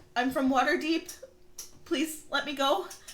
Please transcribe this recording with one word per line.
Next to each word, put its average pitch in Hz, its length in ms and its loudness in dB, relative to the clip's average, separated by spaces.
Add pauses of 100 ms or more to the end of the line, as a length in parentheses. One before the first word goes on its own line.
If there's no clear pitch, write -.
(160)
I'm 247 160 2
from 262 200 2
Waterdeep. 294 640 2 (720)
Please - 460 -4
let 269 140 0
me 294 80 -4
go. 285 340 2 (260)